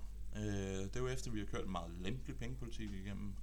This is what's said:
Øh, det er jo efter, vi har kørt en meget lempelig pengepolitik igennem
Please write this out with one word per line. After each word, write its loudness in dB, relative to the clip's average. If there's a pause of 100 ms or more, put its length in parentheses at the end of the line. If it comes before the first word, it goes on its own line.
(360)
Øh, 0
det 2
er 2
jo 4
efter, 0
vi 2
har 0
kørt 0
en 0
meget 0
lempelig 0
pengepolitik 0
igennem -2